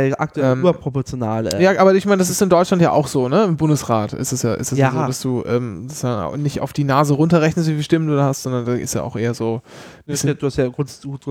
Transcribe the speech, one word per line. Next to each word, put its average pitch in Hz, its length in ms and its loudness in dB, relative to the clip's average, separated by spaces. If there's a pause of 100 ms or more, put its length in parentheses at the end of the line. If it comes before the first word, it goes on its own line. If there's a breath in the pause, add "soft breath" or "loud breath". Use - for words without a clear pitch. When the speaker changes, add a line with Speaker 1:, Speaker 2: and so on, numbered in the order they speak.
(160)
Speaker 1:
aktuell 135 360 0
Speaker 2:
Ähm, 131 80 0
Speaker 1:
überproportional, 127 880 -2
äh, 101 120 0
Speaker 2:
ja, 185 200 4
aber 190 160 8
ich 190 100 0
meine, 202 120 4
das 180 120 0
ist - 100 -2
in 196 80 2
Deutschland 180 320 4
ja 160 120 4
auch 139 160 2
so, 127 200 0
ne? 175 140 2
Im 175 140 0
Bundesrat 131 560 0
ist - 180 -4
es 127 120 -4
ja, 117 120 2
ist - 160 -4
es 131 80 -2
ja 135 80 4
Speaker 1:
Ja. 131 140 0
Speaker 2:
so, 135 80 0
dass 131 120 -6
du, 123 280 -2
ähm, 117 400 -4
das 147 140 -14
ja 110 240 -2
auch 73 100 -6
nicht 147 240 -2
auf - 120 -6
die 147 120 -2
Nase 143 300 2
runterrechnest, 160 520 2
wie 160 60 0
viele 151 100 -2
Stimmen 160 240 0
du 151 80 0
da 139 120 2
hast, 135 180 -2
sondern 123 220 -4
da 120 80 0
ist 131 200 -4
ja 95 80 -4
auch 120 140 -8
eher 117 180 -2
so 113 280 -4 (440 loud breath)
Speaker 1:
Du 143 60 -8
hast 143 100 -4
Speaker 2:
bisschen 139 60 0
Speaker 1:
ja, 139 60 0
du 143 120 -4
hast 135 120 -4
ja 127 100 2
grunds-, 135 320 -8
du 139 180 -10
hast - 120 -20